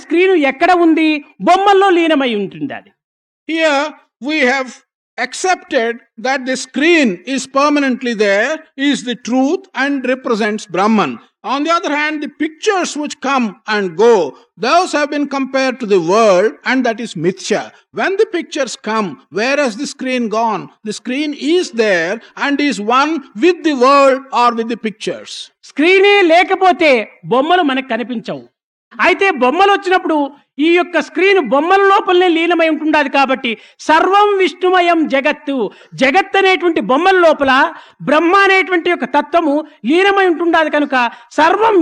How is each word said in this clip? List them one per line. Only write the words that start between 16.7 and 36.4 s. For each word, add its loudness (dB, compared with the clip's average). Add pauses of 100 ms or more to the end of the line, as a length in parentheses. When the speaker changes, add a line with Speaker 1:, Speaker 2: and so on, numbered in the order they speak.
Speaker 2:
and 0
that -4
is -12 (120)
mithya. -4 (380)
When -2
the 0
pictures -6 (140)
come, -2 (300)
where -2
has -4
the -8
screen -4 (120)
gone? -4 (240)
The -8
screen -6 (240)
is 0 (180)
there 0 (320)
and -2
is -4 (220)
one 0 (320)
with 4 (100)
the 0 (100)
world 4 (220)
or 4 (100)
with -4
the -10
pictures. -10 (380)
Speaker 1:
స్క్రీనే 4 (180)
లేకపోతే 2 (400)
బొమ్మలు 2
మనకు -6
కనిపించవు. -8 (600)
అయితే 0 (140)
బొమ్మలు 2
వచ్చినప్పుడు 0 (520)
ఈ 2
యొక్క 0
స్క్రీన్ 2 (100)
బొమ్మల 2
లోపలనే 2
లీనమై 0
ఉంటుండాది. -2
కాబట్టి 0 (360)
సర్వం 4 (140)
విష్ణుమయం 0 (140)
జగత్తు, -2 (460)
జగత్ 0